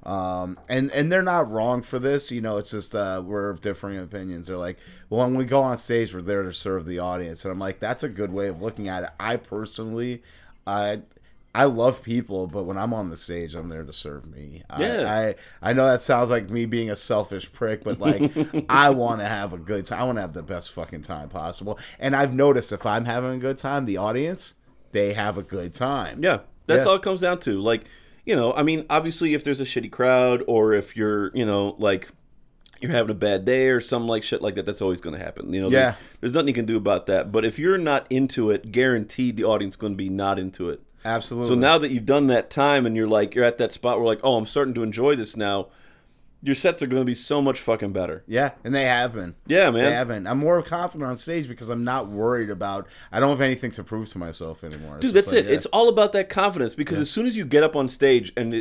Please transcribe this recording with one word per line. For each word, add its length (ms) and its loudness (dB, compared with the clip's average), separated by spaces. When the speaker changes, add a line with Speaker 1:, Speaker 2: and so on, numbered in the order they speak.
Speaker 1:
um, 540 -6
and, 220 0
and 200 0
they're 100 4
not 300 2
wrong 300 0
for 180 -6
this, 320 -2
you 100 -6
know, 160 -4
it's 140 -6
just, 240 -8
uh, 300 -4
we're 240 -4
of 120 -8
differing 380 -6
opinions. 480 -10
They're 100 -8
like, 200 -8
"Well, 160 2
when 120 0
we 80 0
go 160 4
on 160 0
stage, 360 -2
we're 80 -10
there 220 -2
to 100 -8
serve 320 -4
the 140 -6
audience." 440 -6
And 80 -6
I'm 80 -8
like, 200 -6
"That's 240 -6
a 60 -4
good 220 -6
way 160 -4
of 140 -8
looking 260 -8
at 160 -6
it." 60 -8
I 180 -4
personally, 840 -8
I, 360 -2
I 120 6
love 360 2
people, 460 -4
but 160 -6
when 140 -6
I'm 160 -2
on 160 -6
the 80 -10
stage, 380 -8
I'm 140 -10
there 140 -10
to 80 -16
serve 340 -12
me. 440 -18
I, 120 -6
Speaker 2:
Yeah. 520 0
Speaker 1:
I, 80 0
I 40 4
know 140 6
that 160 4
sounds 260 2
like 200 0
me 160 -2
being 240 -2
a 60 -4
selfish 560 -4
prick, 320 -4
but, 160 -4
like, 320 2
Speaker 2:
<laughs> 180 -2
Speaker 1:
I 220 8
wanna 360 0
have 240 -4
a 60 -10
good 300 -6
time. 120 -4
I 60 -2
wanna 160 -2
have 120 -8
the 100 -10
best 280 -10
fucking 300 -12
time 260 -12
possible. 500 -8
And 160 0
I've 180 2
noticed 380 4
if 140 -4
I'm 200 0
having 260 -2
a 80 -6
good 180 -4
time, 280 -4
the 120 -4
audience, 560 -4
they 200 2
have 240 -2
a 60 -6
good 300 -8
time. 500 -4
Speaker 2:
Yeah, 160 2
that's 180 6
Speaker 1:
Yeah. 60 6
Speaker 2:
all 40 6
it 60 0
comes 200 -2
down 200 0
to. 180 0
Like, 260 0
you 100 2
know, 180 4
I 80 0
mean, 300 2
obviously, 420 2
if 100 0
there's 160 0
a 60 -4
shitty 240 -4
crowd, 560 4
or 280 4
if 220 0
you're, 400 0
you 120 0
know, 320 0
like, 300 0
you're 120 -4
having 180 2
a 60 -2
bad 280 0
day 260 4
or 120 4
something 260 -2
like 140 0
shit 220 -4
like 100 -2
that, 140 -6
that's 160 -4
always 180 0
gonna 160 -8
happen. 340 -10
You 100 -2
know, 100 2
there's, 180 6
Speaker 1:
Yeah. 60 -4
Speaker 2:
there's 120 0
nothing 160 4
you 40 4
can 140 -2
do 100 2
about 300 2
that. 240 0
But 120 2
if 140 0
you're 220 2
not 320 0
into 400 2
it, 200 -2
guaranteed 640 2
the 100 0
audience 300 0
gonna 200 -4
be 140 -4
not 280 0
into 320 -6
it. 100 -6
Speaker 1:
Absolutely. 420 -4
Speaker 2:
So 80 4
now 220 6
that 140 -2
you've 140 -2
done 220 4
that 220 2
time 360 2
and 100 0
you're 120 2
like, 260 2
you're 120 4
at 140 2
that 120 0
spot 280 0
where, 60 2
like, 160 2
"Oh, 140 4
I'm 100 0
starting 280 0
to 100 -4
enjoy 320 2
this 220 -6
now," 300 -2
your 140 0
sets 260 2
are 60 -2
gonna 180 2
be 80 0
so 280 0
much 180 2
fucking 320 -2
better. 360 -4
Speaker 1:
Yeah, 240 0
and 100 -4
they 120 2
have 280 2
been. 220 -10
Speaker 2:
Yeah, 260 6
man. 120 4
Speaker 1:
They 100 6
have 140 0
been. 180 -6
I'm 140 0
more 220 4
confident 480 -6
on 80 -6
stage 320 -6
because 200 -12
I'm 140 -4
not 240 -2
worried 420 0
about, 380 -6
I 80 0
don't 100 6
have 120 2
anything 300 0
to 120 -12
prove 280 -8
to 60 -12
myself 460 -10
anymore. 320 -12
It's 100 -12
Speaker 2:
Dude, 80 0
Speaker 1:
just 140 8
Speaker 2:
that's 80 2
Speaker 1:
like, 100 6
Speaker 2:
it. 40 0
Speaker 1:
yeah. 60 4
Speaker 2:
It's 120 2
all 220 4
about 240 4
that 160 0
confidence, 460 0
because 220 -2
Speaker 1:
Yeah. 60 2
Speaker 2:
as 60 -2
soon 160 0
as 100 0
you 100 -2
get 180 6
up 120 4
on 140 0
stage 480 4
and, 240 -2